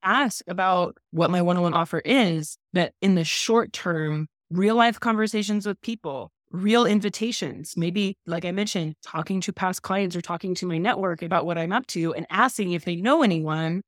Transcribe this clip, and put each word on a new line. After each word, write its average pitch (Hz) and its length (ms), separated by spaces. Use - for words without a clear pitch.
ask 220 460
about 180 500
what 165 180
my 180 100
one-on-one 175 340
offer 165 260
is. 180 580
But 175 280
in 190 140
the 170 100
short 226 480
term, 156 540
real 196 240
life 233 260
conversations 214 680
with 202 140
people, 151 500
real 214 340
invitations, 202 920
maybe, 185 400
like 170 180
I 175 80
mentioned, 185 500
talking 185 400
to 196 100
past 185 300
clients 190 320
or 175 60
talking 180 360
to 180 100
my 165 120
network 185 440
about 165 240
what 170 120
I'm 165 140
up 247 160
to 165 260
and 156 160
asking 202 420
if 170 120
they 175 120
know 262 260
anyone. 160 640